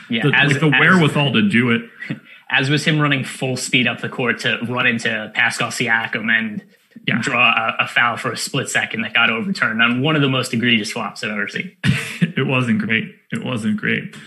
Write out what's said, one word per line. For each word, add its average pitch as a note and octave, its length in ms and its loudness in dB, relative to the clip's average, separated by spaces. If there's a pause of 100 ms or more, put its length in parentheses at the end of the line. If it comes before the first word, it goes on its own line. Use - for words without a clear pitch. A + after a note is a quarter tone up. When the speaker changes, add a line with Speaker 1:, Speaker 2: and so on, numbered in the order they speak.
Speaker 1:
Yeah, A2+ 180 -2
Speaker 2:
The, C3+ 80 4
Speaker 1:
as, C#3+ 160 4
Speaker 2:
like, C#3 100 2
the D#3+ 60 4
Speaker 1:
as C3+ 120 4
Speaker 2:
wherewithal D3+ 540 4
to G#2+ 160 4
do A#2 220 2
it. A#2 100 0 (280)
Speaker 1:
<laughs> B2+ 100 -8 (300)
As C3 200 0
was D3 160 0
him D#3 160 2
running C#3+ 240 0
full B2+ 320 -4
speed B2 300 0
up A#2 120 -4
the - 80 -6
court A#2 320 -2
to A2+ 180 -2 (120)
run B2 180 0
into A2+ 480 -2
Pascal A#2 320 0
Siakam A2+ 640 -2
and A2 320 -2 (420)
Speaker 2:
Yeah. B2 160 0
Speaker 1:
draw A#2+ 280 0
a, A2+ 340 0
a C3 60 -2
foul A#2 260 2
for A2 160 -4
a - 60 -8
split - 320 -4
second A2+ 320 -4
that A2 120 -6
got A#2 160 4
overturned A2+ 520 0
on B2 200 2
one D#3 140 2
of C#3+ 60 4
the C3+ 80 4
most B2+ 240 -2
egregious A#2 400 2
flops A2 320 -8
I've G#2+ 60 -4
ever G#2 180 -4
seen. - 300 -10
Speaker 2:
<laughs> - 40 -12 (380)
It C3+ 260 0
wasn't A#2+ 320 2
great. G#2+ 340 -2 (200)
It A#2 100 -6
wasn't A2 320 -2
great. A2+ 400 -4 (120)